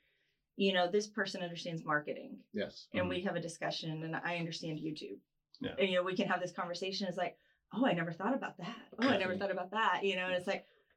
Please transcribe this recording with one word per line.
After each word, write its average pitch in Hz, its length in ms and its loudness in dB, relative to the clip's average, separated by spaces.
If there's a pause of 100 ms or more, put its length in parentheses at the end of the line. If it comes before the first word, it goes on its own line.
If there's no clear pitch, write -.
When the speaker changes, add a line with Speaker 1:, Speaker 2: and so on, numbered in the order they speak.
(580)
Speaker 1:
you 196 160 6
know, 180 140 6
this 208 200 2
person 196 340 -2
understands 170 420 -6
marketing. 147 540 -2 (160)
Speaker 2:
Yes. - 400 -6
Speaker 1:
And 185 80 2
Speaker 3:
Mm-hmm. 180 80 2
Speaker 1:
we 175 120 0
have 185 140 0
a 170 60 0
discussion, 160 640 -4
and 160 120 -4
I 175 220 -2
understand 165 400 -4
YouTube. - 400 -6 (420)
Speaker 3:
Yeah. - 200 -4
Speaker 1:
And, 190 100 6
you 185 60 2
know, 180 80 6
we 185 120 0
can 185 120 2
have 185 120 4
this 175 120 -2
conversation. 190 560 -4
It's 180 100 -4
like, 180 180 -2 (380)
"Oh, 226 120 4
I 196 80 6
never 170 180 0
thought 220 240 0
about - 240 -6
that. 208 160 -8 (240)
Oh, 247 80 4
I 226 100 6
never 185 160 0
Speaker 3:
Mm-hmm. 196 80 -2
Speaker 1:
thought 196 100 0
about 185 200 -4
that." 202 320 4
You 196 140 2
know, 185 100 0
and 185 80 2
it's 180 120 0
like, 190 180 -2 (320)